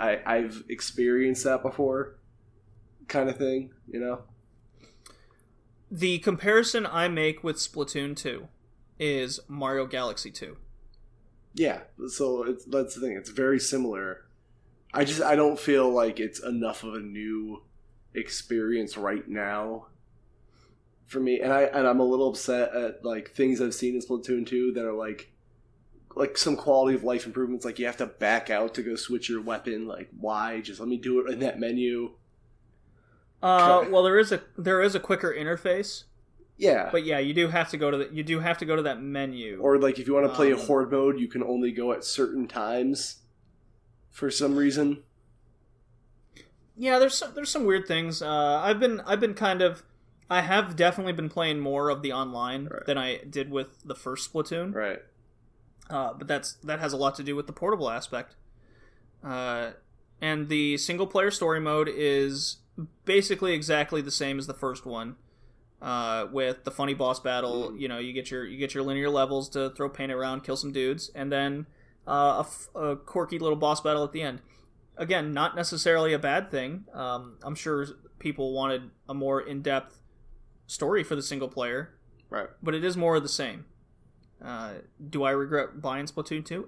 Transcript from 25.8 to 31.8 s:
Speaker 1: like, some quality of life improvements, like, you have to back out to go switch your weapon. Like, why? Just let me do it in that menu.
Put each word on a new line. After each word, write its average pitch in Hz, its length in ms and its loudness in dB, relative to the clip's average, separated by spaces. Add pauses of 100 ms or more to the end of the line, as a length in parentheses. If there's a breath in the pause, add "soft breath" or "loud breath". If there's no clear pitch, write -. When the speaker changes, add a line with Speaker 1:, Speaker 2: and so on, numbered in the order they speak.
Speaker 1:
like, 139 220 2
some 147 180 2
quality 135 400 6
of 117 80 -4
life 123 220 0
improvements, 123 380 -4
like, 117 160 -6
you 120 60 -2
have 120 120 -4
to 120 80 -2
back 110 440 2
out 110 240 0
to 123 80 -4
go 113 120 -4
switch 120 340 -4
your 113 140 -4
weapon. 110 460 -6
Like, 90 200 -12 (100)
why? 110 420 -2
Just 104 200 -12
let 113 80 -6
me 123 80 0
do 123 240 0
it 127 120 -2
in 117 80 -6
that 131 180 0
menu. 120 540 -2 (1300 soft breath)